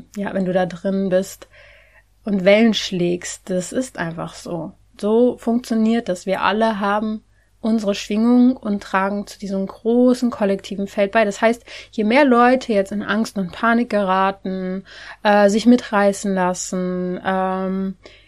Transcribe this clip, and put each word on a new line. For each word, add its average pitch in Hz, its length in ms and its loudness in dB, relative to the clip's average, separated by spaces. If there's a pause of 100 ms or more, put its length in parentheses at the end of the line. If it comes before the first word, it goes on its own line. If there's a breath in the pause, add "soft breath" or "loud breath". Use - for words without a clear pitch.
(160)
ja, 202 200 -6
wenn 190 100 -2
du 180 80 -2
da 185 140 0
drin 190 420 -4
bist 185 400 -4 (760 soft breath)
und 196 220 -2
Wellen 214 300 6
schlägst. 175 720 -6
Das 180 240 -4
ist 254 240 -6
einfach 165 380 -8
so. 170 380 -10 (260)
So 233 380 2
funktioniert 226 720 0
das. 185 160 -6
Wir 185 160 -2
alle 214 380 0
haben 214 440 -4 (380)
unsere 220 320 0
Schwingung 247 640 2
und 208 240 -4
tragen 196 460 -2
zu - 100 -18
diesem 190 300 -6
großen 247 640 2
kollektiven 196 560 -4
Feld 202 240 -2
bei. 226 120 2
Das 202 160 -2
heißt, 233 240 0 (280 loud breath)
je 220 120 -2
mehr 254 220 4
Leute 247 480 4
jetzt 196 180 0
in 208 120 -6
Angst 208 340 -4
und 185 140 -4
Panik 233 400 0
geraten, 190 960 -2 (360 loud breath)
äh, 208 280 6
sich 214 180 0
mitreißen 202 640 4
lassen, 180 880 -4
ähm, 190 720 -4 (320 soft breath)